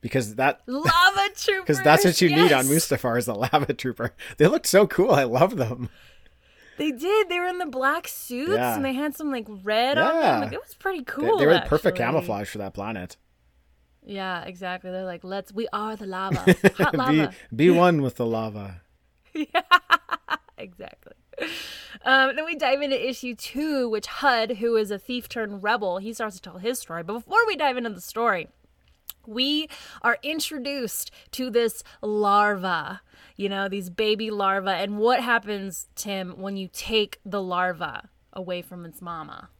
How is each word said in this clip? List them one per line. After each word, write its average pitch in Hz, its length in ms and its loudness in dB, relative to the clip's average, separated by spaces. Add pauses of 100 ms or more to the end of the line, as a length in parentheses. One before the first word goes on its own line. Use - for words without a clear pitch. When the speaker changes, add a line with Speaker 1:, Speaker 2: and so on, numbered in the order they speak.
Speaker 1:
Because 113 340 -4
that 131 320 0
Speaker 2:
Lava 349 680 4
troopers, 381 300 -2
Speaker 1:
<laughs> - 0 -
'cause 143 180 2
that's 160 220 8
what 180 160 4
you 180 80 6
need 156 220 6
on 131 160 4
Speaker 2:
yes! - 20 0
Speaker 1:
Mustafar 135 480 2
is 120 100 -2
a 117 60 -4
lava 131 400 0
trooper. 117 400 -4 (240)
They 147 100 8
looked 302 200 2
so 202 180 8
cool. 190 260 2
I 143 120 6
love 147 340 4
them. 123 320 -4 (880)
Speaker 2:
They 294 140 -2
did. 370 380 2
They 349 100 -2
were 359 80 0
in 359 100 -4
the 359 80 -4
black 269 420 0
suits, 269 440 -6
Speaker 1:
Yeah. 254 240 2
Speaker 2:
and 277 100 -2
they 269 80 -2
had 285 220 -4
some, 302 160 -6
like, 226 160 -6 (160)
red 233 340 2
on 320 160 2
them. 330 100 2
Speaker 1:
Yeah. 143 180 4
Speaker 2:
Like, 107 120 -6
it - 80 -8
was - 140 -20
pretty 381 240 -6
Speaker 1:
They, 254 60 -12
Speaker 2:
cool, - 340 0
Speaker 1:
they 143 80 6
were 160 60 8
in 170 80 6
perfect 160 380 0
Speaker 2:
actually. 117 60 2 (140)
Speaker 1:
camouflage 104 300 -4
for 107 100 -10
that 98 160 -8
planet. 98 420 -8 (880)
Speaker 2:
Yeah, 190 380 -8
exactly. 185 480 -10
They're 185 140 -6
like, 180 180 -10
"Let's, 190 280 -10
we 220 220 -6
are 214 220 -6
the 208 100 -12
Speaker 1:
<laughs> - 0 -
Speaker 2:
lava. 190 320 -4 (400)
Hot 156 140 0
Speaker 1:
Be, 160 60 -2
Speaker 2:
lava." 151 360 2 (220)
Speaker 1:
be 156 160 4
one 170 320 4
with 127 140 -2
the 120 100 0
lava. 104 580 -6
Speaker 2:
<laughs> - 60 -20 (420)
Yeah, 320 280 -2 (960)
exactly. - 560 -18 (920)
Um, 262 300 6
then 311 100 -4
we 330 100 -6
dive 277 260 0
into 269 280 0
issue 247 260 -8
two, 277 540 -2
which 214 180 -4
hud, 233 500 0
who 233 200 0
is 208 140 0
a 196 80 -6
thief 247 280 -8
turned 208 360 -8
rebel, 208 340 0
he 208 160 -8
starts 214 240 -6
to - 40 -20
tell 180 180 -16
his 233 200 -4
story. 170 240 -10
But 185 100 -6
before 392 340 2
we 403 100 -2
dive 269 200 2
into 233 120 -4
the 185 120 -10
story, 214 460 -2 (800)
we 277 400 -2 (360)
are 233 200 2
introduced 285 880 -6 (200)
to 254 180 -6
this 233 340 0 (180)
larva, 202 1000 0 (340)
you 196 140 -4
know, 196 180 -4
these 190 220 -6
baby 214 420 0
larvae. 196 380 0
And 196 300 -2
what 247 220 4
happens, 208 760 -2
Tim, 190 440 -8
when 196 160 -6
you 190 160 -8
take - 540 -2
the 202 160 -4
larva 180 680 -4 (220)
away 180 300 -8
from 180 240 -16
its 165 160 -18
mama? 165 480 -12 (100)